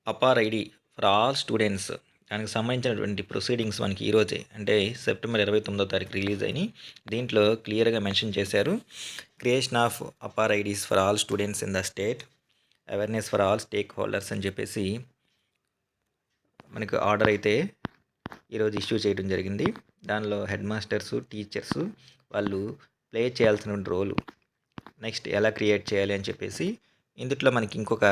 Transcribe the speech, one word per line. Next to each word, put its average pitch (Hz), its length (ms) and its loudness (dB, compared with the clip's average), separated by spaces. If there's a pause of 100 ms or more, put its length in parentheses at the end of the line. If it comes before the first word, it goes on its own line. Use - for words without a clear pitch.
అపార్ 123 320 4
ఐడీ 110 240 2 (260)
for - 180 -2
all 110 280 4
students, 107 500 0 (420)
దానికి 104 240 -6
సంబంధించినటువంటి 110 720 -2
ప్రొసీడింగ్స్ 117 580 -2
మనకి 101 240 -2
ఈరోజే, 107 340 4 (140)
అంటే 107 220 0 (220)
సెప్టెంబర్ 113 460 -2
ఇరవై 104 180 2
తొమ్మిదో 101 240 -2
తారీఖు 95 280 -4
రిలీజ్ 98 300 -2
అయినాయి. 123 240 -2 (400)
దీంట్లో 113 360 0 (200)
క్లియర్గా 113 360 2
మెన్షన్ 101 360 0
చేశారు, 101 380 2 (600)
"Creation 123 420 0
of 117 180 2 (260)
అపార్ 110 320 0
ఐడీస్ 101 320 -2
for - 120 2
all 101 200 4
students 101 440 -2
in 101 120 -4
the 95 100 0
state, 110 400 -4 (640)
awareness 107 420 -2
for 104 120 2
all 101 180 4
stakeholders" 104 720 -4
అని 101 140 -4
చెప్పేసి 104 400 -4 (1900)
మనకు 107 300 -4
ఆర్డర్ 104 300 4
అయితే 104 200 2 (1000)
ఈరోజు 107 260 0
ఇష్యూ 104 200 0
చేయడం 98 320 2
జరిగింది. 95 360 0 (400)
దానిలో 104 400 -2
హెడ్ 101 220 -4
మాస్టర్స్, 107 460 -4 (120)
టీచర్స్ 104 520 -6 (520)
వాళ్ళు 101 300 -2 (540)
ప్లే 110 160 0
చేయాల్సినటువంటి 104 600 2
రోల్, 95 220 0 (920)
నెక్స్ట్ 110 280 -8
ఎలా 104 200 2
క్రియేట్ 104 380 2
చేయాలి 98 280 0
అని 98 120 -4
చెప్పేసి, 98 400 -6 (500)
ఇందుట్లో 127 340 0
మనకి 113 260 0
ఇంకొక 107 340 0